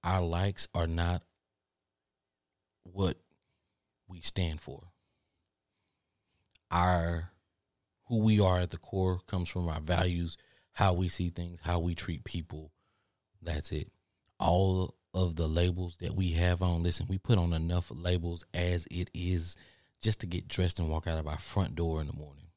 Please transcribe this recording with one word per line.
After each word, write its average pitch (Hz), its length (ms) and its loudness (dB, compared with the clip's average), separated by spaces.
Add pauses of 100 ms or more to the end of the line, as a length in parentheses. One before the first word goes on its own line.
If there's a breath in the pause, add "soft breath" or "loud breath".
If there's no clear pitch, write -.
Our 92 180 2
likes 87 520 -2
are 85 120 0
not 85 380 0 (1600)
what 90 360 -2 (880)
we 90 140 -14
stand 80 400 -2
for. 85 320 -16 (1800)
Our, 87 560 2 (760)
who 117 120 0
we 107 220 6
are 92 180 6
at 90 120 0
the 82 80 -10
core 92 500 -2
comes 90 200 -2
from 87 200 -2
our 78 120 -4
values, 87 560 0 (360 soft breath)
how 98 200 4
we 90 160 0
see 87 220 -2
things, 87 320 -8
how 87 160 0
we 85 160 0
treat - 300 -8
people. 78 480 -8 (680)
That's 80 300 -4
it. 78 220 -6 (480)
All 92 560 4 (180)
of 90 220 2
the 80 100 0
labels 87 520 0
that 87 180 -6
we 92 160 2
have 87 300 2
on, 87 200 2
listen, 87 260 0
we 95 100 -2
put 110 200 2
on 85 140 2
enough 85 420 0
labels 85 580 -2
as 90 380 0
it 87 240 -4
is 90 400 -2 (480 loud breath)
just 110 180 0
to - 60 -6
get 90 220 -6
dressed 90 320 0
and 80 100 0
walk 80 160 -2
out 82 120 -2
of 76 100 -4
our 78 100 -6
front - 380 -2
door 82 240 -2
in 73 80 -4
the - 40 -8
morning. 71 440 -14